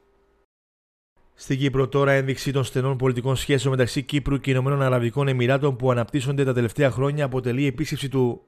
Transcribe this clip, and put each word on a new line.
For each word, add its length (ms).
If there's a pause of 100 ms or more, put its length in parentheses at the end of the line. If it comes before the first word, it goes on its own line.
(1400)
Στην 180
Κύπρο 300
τώρα, 240
ένδειξη 400
των 120
στενών 320
πολιτικών 400
σχέσεων 380
μεταξύ 280
Κύπρου 360
και 120
Ηνωμένων 320
Αραβικών 460
Εμιράτων 480
που 140
αναπτύσσονται 540
τα 80
τελευταία 380
χρόνια 340
αποτελεί 420
επίσκεψη 420
του 400